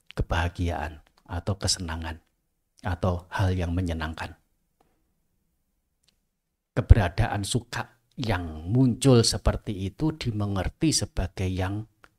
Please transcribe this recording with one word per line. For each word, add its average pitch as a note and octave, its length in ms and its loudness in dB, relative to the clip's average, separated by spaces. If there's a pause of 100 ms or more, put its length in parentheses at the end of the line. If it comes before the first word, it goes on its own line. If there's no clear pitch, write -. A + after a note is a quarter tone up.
(180)
kebahagiaan E2 880 -4 (200)
atau F2 280 -6
kesenangan E2 640 -6 (640)
atau F2+ 480 -2
hal F#2 240 0
yang F2 200 -2
menyenangkan. E2 640 -6 (2500)
Keberadaan G2+ 720 4
sukha - 480 -6 (240)
yang F2 500 -4
muncul B2 540 6
seperti G#2 640 0
itu D3+ 260 -2
dimengerti G#2 800 -2
sebagai - 560 -2
yang F#2 400 -4 (300)